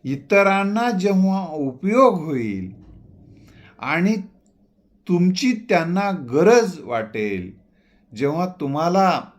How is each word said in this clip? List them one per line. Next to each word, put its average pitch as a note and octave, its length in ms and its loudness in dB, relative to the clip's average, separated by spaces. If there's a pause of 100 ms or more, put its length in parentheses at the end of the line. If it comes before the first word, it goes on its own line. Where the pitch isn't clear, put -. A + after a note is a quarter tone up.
इतरांना G3 840 0
जेव्हा F#3+ 560 0
उपयोग F3 760 2
होईल G#2+ 480 -6 (1040)
आणि E3+ 380 0 (920)
तुमची F#3 600 0
त्यांना F#3 420 0
गरज E3+ 720 2
वाटेल, G#2+ 720 -6 (640)
जेव्हा C#3+ 300 -2 (140)
तुम्हाला E3 600 0 (160)